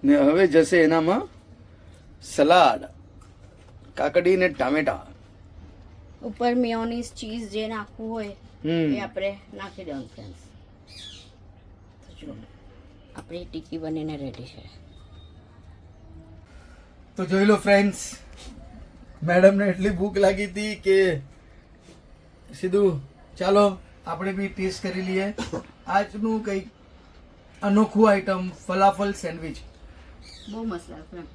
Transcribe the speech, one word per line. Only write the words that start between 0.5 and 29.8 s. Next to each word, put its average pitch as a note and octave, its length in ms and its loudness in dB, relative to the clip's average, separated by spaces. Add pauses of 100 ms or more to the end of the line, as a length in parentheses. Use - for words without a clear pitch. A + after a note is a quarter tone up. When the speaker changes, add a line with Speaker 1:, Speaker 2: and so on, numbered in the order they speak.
Speaker 1:
એનામાં E3 440 2 (960)
સલાડ, D3+ 580 4 (1120)
કાકડી F3 400 2
ને F#3 140 2
ટામેટા. C3+ 580 -2 (1120)
Speaker 2:
ઉપર A#3+ 340 -2
મેયોનીઝ, A#3 580 -4
ચીઝ A3 380 -10
જે G#3+ 160 -6
નાખવું A3 420 -10
હોય G#3 260 -8 (280)
Speaker 1:
હમ. D#3 320 0
Speaker 2:
એ B2 40 -6
આપણે G3 400 -8 (140)
નાખી G3 300 -16
દેવાનું, C#3 320 -12
ફ્રેન્ડ્સ. G2 260 -20 (1600)
તો - 200 -20
જો - 100 -16 (800)
આપણી F3 300 -14
ટિક્કી D#3+ 320 -12
બનીને D#3 400 -6
રેડી C3+ 260 -10
છે. - 200 -20 (2500)
Speaker 1:
તો F#3 100 -4
જોઈ F#3+ 200 2
લો G#3 100 6
ફ્રેન્ડ્સ, G3+ 600 2 (1080)
મેડમને G3 460 6
એટલી F#3 200 -2
ભૂખ F#3+ 280 -2
લાગી G3 280 2
હતી G3+ 300 -6
કે F#3+ 460 2 (1400)
સીધું F#3 420 0 (360)
ચાલો G3 420 2 (260)
આપણે E3+ 260 -6
બી G3 160 -4
ટેસ્ટ F#3+ 360 -6
કરી F#3 180 -4
લઈએ F#3+ 320 -2 (540)
આજનું G#3 560 -2
કંઈક G3 240 -6 (960)
અનોખું G#3 500 4
આઈટમ F#3+ 380 0 (180)
ફલાફલ G3 460 2
સેન્ડવિચ. D#3+ 440 -10 (920)